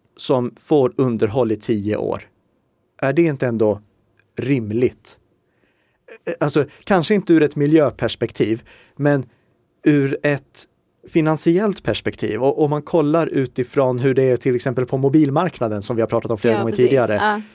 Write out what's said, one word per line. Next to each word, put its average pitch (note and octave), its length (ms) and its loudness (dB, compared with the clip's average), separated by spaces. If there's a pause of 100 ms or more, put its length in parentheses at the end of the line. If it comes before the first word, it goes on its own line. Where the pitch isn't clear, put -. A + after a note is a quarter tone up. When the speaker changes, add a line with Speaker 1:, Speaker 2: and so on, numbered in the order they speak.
(180)
Speaker 1:
som B2 420 -2
får C3+ 380 2
underhåll A#2 540 0
i G#2+ 40 0
tio G#2 420 -4
år, - 240 -6 (800)
är C3+ 120 -2
det D#3+ 80 2
inte C#3+ 260 0
ändå G#2+ 340 0 (580)
rimligt? A#2 800 -2 (1080)
Eh, E3+ 140 -6
alltså, D3 260 0 (180)
kanske F#3+ 320 2
inte F#3+ 180 2
ur D#3+ 100 6
ett D3 120 0
miljöperspektiv, B2 1080 0 (320)
men C#3+ 280 0 (600)
ur C#3+ 400 2
ett - 420 -4 (420)
finansiellt E3+ 760 0
perspektiv. G#2+ 600 -4
Och C#3 200 0
om D3 60 0
man D3 120 -2
kollar D#3 460 0
utifrån B2+ 720 -2
hur C3 140 0
det C3 100 2
är B2+ 140 2
till B2+ 180 -2
exempel B2+ 300 -2
på C3+ 120 -4
mobilmarknaden, C#3 840 0
som A#2 140 -4
vi A2+ 60 0
har A2 80 0
pratat A#2 220 -2
om A2+ 60 -2
flera A#2 160 2
Speaker 2:
Ja, G#2+ 60 0
Speaker 1:
gånger A2+ 120 -2
Speaker 2:
precis. B2 140 2
Speaker 1:
tidigare, B2+ 300 2
Speaker 2:
Ja. G#3+ 260 -2 (140)